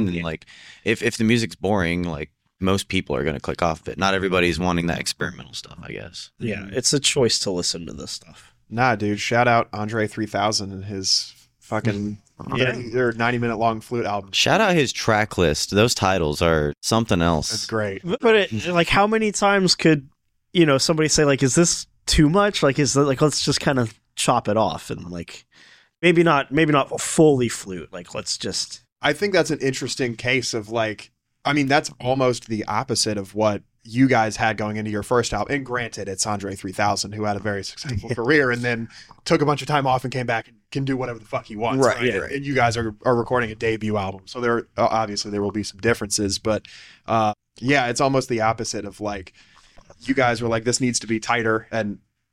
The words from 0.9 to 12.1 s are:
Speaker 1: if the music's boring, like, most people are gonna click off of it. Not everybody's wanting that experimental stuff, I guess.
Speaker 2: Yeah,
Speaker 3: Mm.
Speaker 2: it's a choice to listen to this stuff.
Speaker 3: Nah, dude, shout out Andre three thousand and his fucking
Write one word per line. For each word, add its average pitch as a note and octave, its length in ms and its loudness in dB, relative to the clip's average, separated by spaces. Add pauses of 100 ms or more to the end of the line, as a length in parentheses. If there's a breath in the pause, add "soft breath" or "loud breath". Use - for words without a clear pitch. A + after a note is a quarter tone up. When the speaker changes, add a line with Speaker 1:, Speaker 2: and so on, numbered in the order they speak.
Speaker 1:
if A#2 140 -2
the A#2 60 -2
music's A2+ 320 0
boring, F2+ 460 -2
like, D#2 300 -6 (280)
most F#2+ 280 0
people F2 280 -2
are B1+ 80 -2
gonna C#2+ 160 -2
click - 220 -6
off D#2+ 200 0
of - 80 -10
it. - 100 -10
Not F#2+ 160 2
everybody's F2+ 420 2
wanting F2 300 0
that D2 120 -2
experimental C2 540 -8
stuff, - 300 -16
I - 80 -14
guess. G#1+ 480 -14
Speaker 2:
Yeah, G#2 220 -6
Speaker 3:
Mm. F#2+ 120 -14
Speaker 2:
it's B2 200 0
a C#3+ 60 0
choice C3 400 2
to G#2 120 -4
listen F2 340 -4
to - 80 -12
this - 180 -14
stuff. - 420 -18 (160)
Speaker 3:
Nah, A#2+ 260 0
dude, G#2 260 -2
shout A#2+ 260 2
out A#2 240 4
Andre G#2+ 360 -2
three G#2+ 180 -4
thousand G#2 480 -2
and F#2+ 100 -12
his G2 480 -2 (300)
fucking G#2 560 -4 (360)